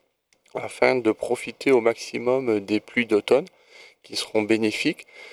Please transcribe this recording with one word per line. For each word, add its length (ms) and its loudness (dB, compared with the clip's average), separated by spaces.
afin 400 0
de 160 2
profiter 600 -4
au 100 6
maximum 800 -2
des 200 -2
pluies 260 -4
d'automne 400 2
qui 140 -18
seront 260 -2
bénéfiques 640 -2